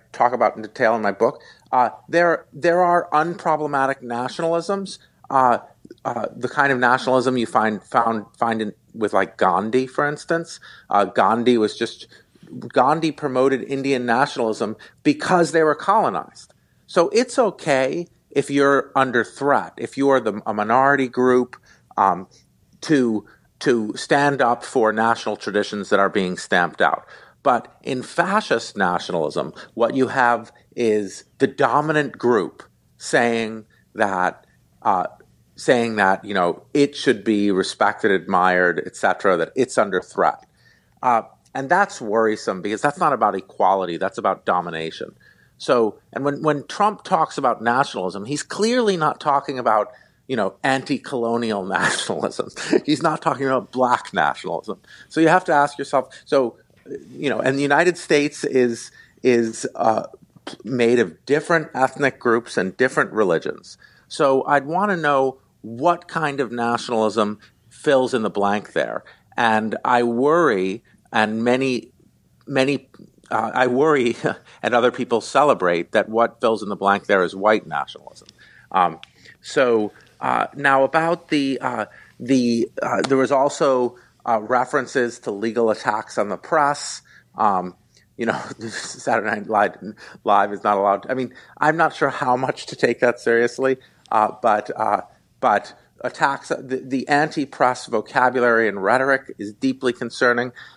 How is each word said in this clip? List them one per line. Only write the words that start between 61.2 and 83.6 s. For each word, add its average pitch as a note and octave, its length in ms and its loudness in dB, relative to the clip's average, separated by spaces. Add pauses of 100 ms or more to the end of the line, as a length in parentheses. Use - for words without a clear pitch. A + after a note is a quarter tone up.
different D3 480 0
ethnic C3 460 0
groups A#2 380 0
and F#2+ 180 -2
different B2+ 380 0
religions. E2+ 640 -2 (320)
So C3+ 360 2
I'd C#3+ 200 2
want F#3 260 -2
to F3+ 60 -2
know C#3+ 420 0 (220)
what C3+ 480 -2
kind C#3+ 320 -4
of A2+ 100 -4
nationalism A2+ 880 0 (300)
fills C3 440 2
in A2+ 100 0
the G2+ 60 0
blank G2+ 440 -2
there. A#1 320 -4 (320)
And A2 480 0
I B2 180 2
worry, A#2+ 800 0 (300)
and A2 300 0
many, B2+ 500 -2 (520)
many, C3 440 -2 (420)
uh, A2 220 -2
I B2+ 140 2
worry, B2+ 500 2 (220)
<laughs> - 220 -20
and A2+ 140 0
other A#2+ 160 4
people A#2 300 -2
celebrate, F2+ 720 2
that G#2 160 2
what A2+ 320 0
fills A2+ 200 2
in G2 60 -10
the G2+ 80 -6
blank G2 300 2
there G2 180 4
is E2+ 100 -4
white G#2 320 2
nationalism. - 640 -10 (440)
Um, E2+ 280 0 (420)
so, A#2 520 0 (260)
uh, B2 360 -2
now C3+ 280 2
about E3 460 -2
the, C#3 320 0
uh, A#2 240 -4 (340)
the, A#2+ 500 2 (120)
uh, A#2 200 -2
there C3+ 160 2
was C3 140 2
also, C3+ 640 0 (300)